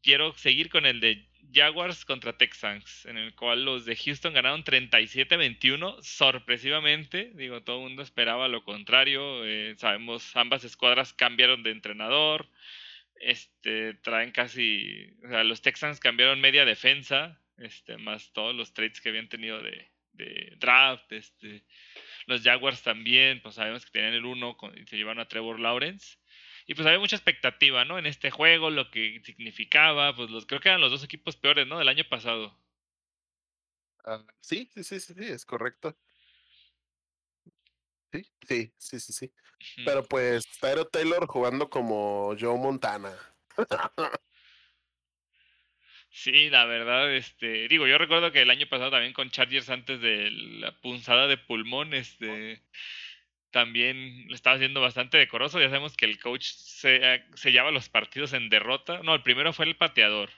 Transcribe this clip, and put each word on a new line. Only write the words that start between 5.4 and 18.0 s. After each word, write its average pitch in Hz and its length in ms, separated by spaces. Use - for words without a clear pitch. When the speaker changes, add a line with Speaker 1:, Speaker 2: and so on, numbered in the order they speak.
Speaker 1:
sorpresivamente. 147 1300
Digo, 123 300
todo 120 140
el 131 60
mundo 131 200
esperaba 120 460
lo 117 140
contrario. 131 840
Eh, 107 320
sabemos, 117 580
ambas 120 300
escuadras 127 480
cambiaron 123 500
de 113 80
entrenador. 120 760
Este, 110 800
traen 117 360
casi, 110 840
o 123 40
sea, 113 140
los 113 180
Texans 147 380
cambiaron 131 420
media 135 240
defensa, 139 720
este, 113 400
más 107 360